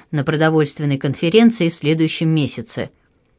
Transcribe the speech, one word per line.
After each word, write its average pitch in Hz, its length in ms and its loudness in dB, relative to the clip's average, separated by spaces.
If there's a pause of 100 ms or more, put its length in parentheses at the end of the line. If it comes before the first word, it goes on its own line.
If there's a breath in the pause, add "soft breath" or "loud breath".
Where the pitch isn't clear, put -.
(100)
на 151 140 -2
продовольственной 156 720 0
конференции 170 720 2
в 165 40 -6
следующем 160 540 0
месяце. 131 640 -4 (480)